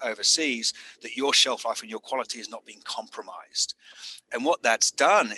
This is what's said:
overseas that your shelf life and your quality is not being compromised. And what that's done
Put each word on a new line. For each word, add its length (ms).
overseas 720
that 140
your 160
shelf 320
life 160
and 80
your 120
quality 400
is 100
not 160
being 160
compromised. 920
And 120
what 200
that's 260
done 480